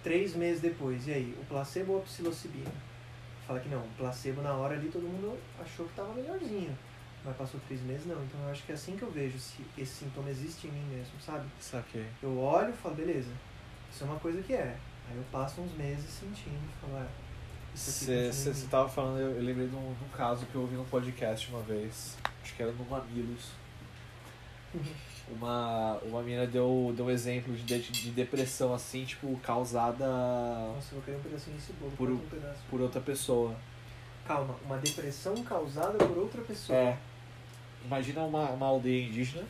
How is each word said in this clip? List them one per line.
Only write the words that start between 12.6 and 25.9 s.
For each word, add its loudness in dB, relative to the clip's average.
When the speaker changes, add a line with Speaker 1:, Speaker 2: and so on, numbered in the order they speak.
Speaker 1:
e -2
falo, -4
"Beleza, 0
isso -10
é -2
uma -2
coisa 0
que 0
é." 2
Aí -6
eu -4
passo 0
uns -4
meses -2
sentindo, -6
falo, -4
"É, -4
isso -4
aqui 0
Speaker 2:
Cê, -2
Speaker 1:
continua 4
em -2
Speaker 2:
cê, 2
Speaker 1:
mim." 2
Speaker 2:
cê -2
tava 8
falando, 2
eu, 2
eu 0
lembrei 2
de -2
um, -4
de -6
um -8
caso 2
que -6
eu 2
ouvi 0
num -2
podcast 0
uma -4
vez. -2
Acho -8
que -2
era 2
no -4
Mamilos. -2
Speaker 1:
Uhum. -2
Speaker 2:
Uma, 2